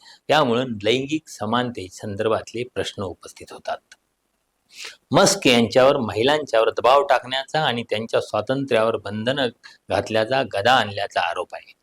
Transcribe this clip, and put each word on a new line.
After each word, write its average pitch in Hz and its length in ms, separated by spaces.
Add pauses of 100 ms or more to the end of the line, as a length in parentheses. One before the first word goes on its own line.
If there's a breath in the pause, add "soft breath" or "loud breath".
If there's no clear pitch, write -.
(280 soft breath)
त्यामुळं 135 380 (180)
लैंगिक 135 440
समानते 117 640
संदर्भातले 110 720
प्रश्न - 400
उपस्थित - 480
होतात. - 260 (1300 loud breath)
मस्क 180 360
यांच्यावर 127 500
महिलांच्यावर 113 720
दबाव 131 340
टाकण्याचा 135 580
आणि 120 280
त्यांच्या 113 320
स्वातंत्र्यावर 113 760
बंधनं 113 500 (420 loud breath)
घातल्याचा, 110 540
गदा 104 300
आणल्याचा 101 480
आरोप 85 340
आहे. - 280